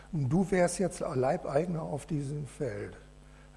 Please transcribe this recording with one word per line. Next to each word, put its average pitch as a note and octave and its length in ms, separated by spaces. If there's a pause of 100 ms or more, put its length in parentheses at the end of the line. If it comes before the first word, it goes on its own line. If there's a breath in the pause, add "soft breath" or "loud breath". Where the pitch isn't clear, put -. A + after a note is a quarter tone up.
(120)
und C#3 160
du E3+ 220
wärst F3 280
jetzt F#3 220
Leibeigener D#3 840
auf E3 240
diesem C#3+ 400
Feld, G2+ 500 (600 loud breath)